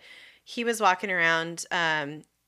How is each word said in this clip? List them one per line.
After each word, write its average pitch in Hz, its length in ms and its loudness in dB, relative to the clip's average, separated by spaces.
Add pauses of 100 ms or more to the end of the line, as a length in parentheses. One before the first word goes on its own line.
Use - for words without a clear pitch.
(420)
he - 220 -8
was 226 160 -2
walking 196 300 2
around, 165 600 0
um, 156 520 -2 (260)